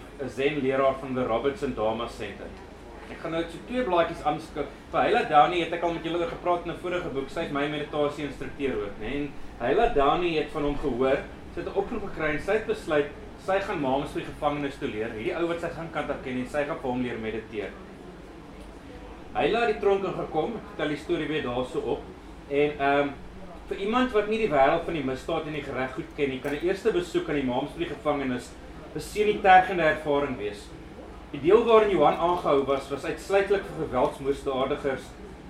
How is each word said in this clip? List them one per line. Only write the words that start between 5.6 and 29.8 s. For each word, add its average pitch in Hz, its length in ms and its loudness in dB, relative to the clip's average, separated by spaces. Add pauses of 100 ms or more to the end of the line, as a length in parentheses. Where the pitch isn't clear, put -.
het 160 100 -4
ek 170 100 -2
al 170 100 2
met 160 100 -6
julle 165 160 -2
oor 170 80 0
gepraat 170 380 0
in 165 60 -6
'n 143 60 -8
vorige 175 320 -4
boek. 135 200 -4
Sy 170 120 -4
is 156 100 -4
my 143 160 0
meditasie-instrukteur 147 1080 -2
ook, 101 260 -4
né? 120 140 -4
En 143 180 -4 (260)
Heila 151 340 4
Dani 160 440 4
het 147 160 0
van 151 100 0
hom 143 140 2
gehoor. 135 400 2 (360)
Sy 175 80 -8
het 185 60 -4
'n 190 100 -6
oproep 202 320 -2
gekry 156 260 -2
en 147 40 -2
sy - 120 -2
het 214 160 2
besluit 147 400 2 (380)
sy 190 140 4
gaan 196 220 -2
Mamasbury 147 440 0
gevangenis 143 520 -2
toe 135 100 -4
leer. 110 220 -4
Hierdie 110 260 -4
ou 170 120 0
wat 170 140 -2
sy 170 80 -2
gaan 165 220 -8
kant 143 180 -4
af 135 140 -6
ken 127 140 -4
en 123 100 -4
sy 147 160 0
gaan 151 140 -4
vir 127 140 -4
hom 123 100 0
leer 117 160 -2
mediteer. 110 520 -6 (1600)
Heila 160 320 2
het 220 80 4
die 208 80 -10
tronk 196 220 4
ingekom, 160 520 -2
ek - 220 -12
tel 151 100 -2
die 147 100 -2
storie 151 300 -2
weer 147 160 -2
daarso 127 360 -2
op. 127 220 0 (480)
En, 147 300 4
ehm, 139 300 4 (580)
vir 190 100 -6
iemand 233 340 2
wat 208 160 2
nie 220 100 2
die 220 120 2
wêreld 160 340 6
van 175 100 -4
die 151 100 -2
misdaad 151 440 -2
en 151 60 -6
die 147 100 -4
gereg 127 300 -4
goed - 220 -10
ken 139 140 2
nie, 127 100 -4
kan 143 120 -4
'n 147 100 -4
eerste 190 300 2
besoek 175 380 0
aan 151 60 0
die 139 80 0
Mamasbury 139 420 -2
gevangenis 139 640 -2 (440)
'n 156 40 -6
semi-tergende 196 840 6